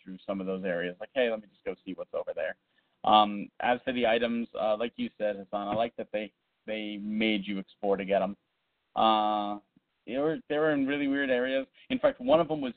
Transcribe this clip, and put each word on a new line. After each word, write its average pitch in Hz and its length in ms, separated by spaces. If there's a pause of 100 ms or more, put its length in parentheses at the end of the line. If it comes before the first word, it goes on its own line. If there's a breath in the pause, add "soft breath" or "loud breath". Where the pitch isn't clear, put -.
through 92 220
some 98 160
of 92 60
those 95 180
areas. 87 360
Like, 110 140
"Hey, 123 160
let 110 100
me 104 80
just - 160
go 95 100 (100)
see 95 100
what's 85 200
over 82 200
there." 80 220 (480)
Um, 104 460 (100)
as 123 240
for 131 80
the 120 140
items, 117 420 (100)
uh, 107 200
like 117 180
you 120 220
said, 104 180
Hassan, 101 320
I 104 60
like 117 220
that 110 160
they, 107 200 (320)
they 107 380
made 107 440
you 101 120
explore 98 380
to 98 80
get 95 180
'em. 98 140 (600)
Uh, 107 600 (480)
they 117 120
were, 151 200 (100)
they 151 100
were 156 140
in 139 140
really 143 220
weird 139 220
areas. 131 360 (240 soft breath)
In 131 80
fact, 143 220
one 139 200
of 165 80
them - 120
was 127 160